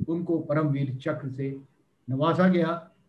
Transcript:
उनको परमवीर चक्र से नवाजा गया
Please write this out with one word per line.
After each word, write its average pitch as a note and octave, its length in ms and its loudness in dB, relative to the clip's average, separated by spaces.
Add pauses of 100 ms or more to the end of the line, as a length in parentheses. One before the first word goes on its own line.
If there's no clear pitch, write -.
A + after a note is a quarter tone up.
उनको E3+ 300 -2
परमवीर C#3+ 580 0
चक्र D3 320 -6
से C3+ 320 -6 (500)
नवाजा E3 380 4
गया E3+ 420 2 (180)